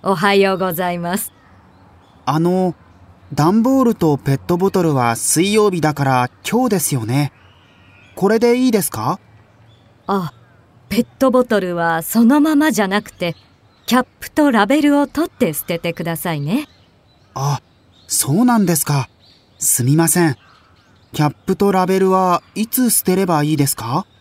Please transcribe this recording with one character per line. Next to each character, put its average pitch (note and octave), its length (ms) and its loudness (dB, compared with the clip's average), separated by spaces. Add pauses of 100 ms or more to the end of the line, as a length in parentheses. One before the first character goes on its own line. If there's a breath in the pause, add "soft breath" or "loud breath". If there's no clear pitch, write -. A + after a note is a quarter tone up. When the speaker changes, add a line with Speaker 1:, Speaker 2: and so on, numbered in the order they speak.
Speaker 1:
お F#3+ 140 -2
は G3+ 180 0
よ G3 220 2
う - 20 -8
ご F#3 160 -2
ざ E3 180 -4
い F3 60 -6
ま F3 220 -4
す。 - 120 -10 (920)
Speaker 2:
あ D3+ 140 -2
の、 F3+ 340 0 (580)
段 E3 300 2
ボ C4+ 180 2
ー C4 40 4
ル A#3 120 2
と D3+ 220 0
ペ C#3 160 -2
ッ C3+ 60 0
ト F3 180 -2
ボ G3 140 0
ト F#3+ 100 0
ル D#3 140 0
は A#2+ 200 0
水 F#3 380 -2
曜 G#3 160 4
日 F3 120 -4
だ D3+ 120 0
か C#3+ 100 -4
ら B2+ 280 0 (180)
今 A#3+ 140 0
日 B3 80 0
で F#3+ 80 0
す - 160 -4
よ A2+ 100 -4
ね。 C#3+ 260 -2 (840)
こ G3 140 0
れ A3+ 100 2
で A#3+ 180 4
い B3+ 120 2
い - 20 2
で G#3+ 100 2
す - 80 -6
か？ B2+ 300 -6 (880)
Speaker 1:
あ、 F#3+ 260 -4 (560)
ペ G#3+ 120 -2
ッ A#3 60 -4 (120)
ト C4+ 100 4
ボ B3 140 2
ト A#3 160 0
ル F3+ 160 -4
は E3 260 -2
そ A3+ 240 2
の C#4+ 160 6
ま D#4 140 2
ま G#3 160 2
じ G3+ 100 0
ゃ G3 60 2
な G3+ 160 0
く - 80 -20
て、 E3+ 240 -6 (500)
キ A#3 100 0
ャ B3+ 60 4
ッ B3 60 -6 (120)
プ - 120 -16
と D4 180 2
ラ A3 160 2
ベ C#4 160 2
ル C#4+ 160 4
を C#4+ 80 2
取 D4+ 220 -4
っ - 20 -10
て F3 240 -2
捨 - 100 -10
て E3+ 140 -6
て E3+ 160 -4
く E3+ 100 -8
だ E3 140 -4
さ F3 160 -6
い D3 80 -6
ね。 G#3+ 260 -4 (680)
Speaker 2:
あ、 C#3 260 -4 (460)
そ - 260 -4
う A3 120 2
な A#3+ 120 4
ん G3+ 80 2
で E3+ 100 2
す C#3 80 -4
か。 C#3 260 -2 (500)
す - 240 -2
み C3+ 120 2
ま E3 120 2
せ E3+ 200 2
ん。 C#3 100 -2 (720)
キ - 100 -4
ャ D3+ 80 2
ッ - 60 -8 (100)
プ F#3+ 100 -2
と G3+ 160 0
ラ F#3 140 0
ベ F#3+ 140 0
ル F#3+ 100 2
は F#3 320 2 (140)
い G#3 100 -4
つ B3 240 -2
捨 - 140 -2
て F#3 120 0
れ F#3+ 120 0
ば D#3 160 0
い D3+ 100 0
い D3+ 40 -2
で C#3 100 2
す - 80 -4
か？ B2 320 -6 (140)